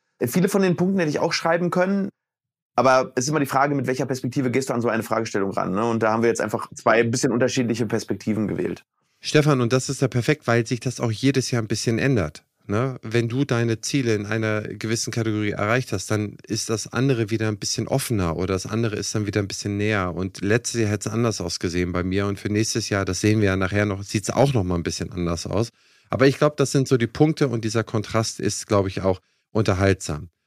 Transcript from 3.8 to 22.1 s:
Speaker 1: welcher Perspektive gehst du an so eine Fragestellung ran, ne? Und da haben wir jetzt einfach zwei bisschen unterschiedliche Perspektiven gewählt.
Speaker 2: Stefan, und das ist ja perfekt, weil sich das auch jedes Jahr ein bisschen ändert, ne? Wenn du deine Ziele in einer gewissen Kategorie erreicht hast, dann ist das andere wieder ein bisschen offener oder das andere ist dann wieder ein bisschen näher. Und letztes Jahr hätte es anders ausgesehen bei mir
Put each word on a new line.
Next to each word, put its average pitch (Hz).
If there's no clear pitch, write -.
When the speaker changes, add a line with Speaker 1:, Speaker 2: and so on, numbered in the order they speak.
Speaker 1:
welcher 127
Perspektive 127
gehst 120
du 127
an 120
so 117
eine 110
Fragestellung 110
ran, 95
ne? 98
Und 113
da 110
haben 113
wir 117
jetzt -
einfach 110
zwei 113
bisschen 127
unterschiedliche 120
Perspektiven 104
gewählt. 90
Speaker 2:
Stefan, 147
und 120
das 131
ist 139
ja 131
perfekt, 123
weil 117
sich 120
das -
auch 117
jedes 131
Jahr 117
ein 113
bisschen 113
ändert, 101
ne? 123
Wenn 117
du 127
deine 117
Ziele 117
in 104
einer 107
gewissen 110
Kategorie 107
erreicht 117
hast, 98
dann 104
ist -
das 110
andere 117
wieder 110
ein 104
bisschen -
offener 98
oder 92
das 92
andere 107
ist -
dann 107
wieder 104
ein 101
bisschen 101
näher. 101
Und 90
letztes 117
Jahr 104
hätte 104
es 107
anders 117
ausgesehen 87
bei 87
mir 95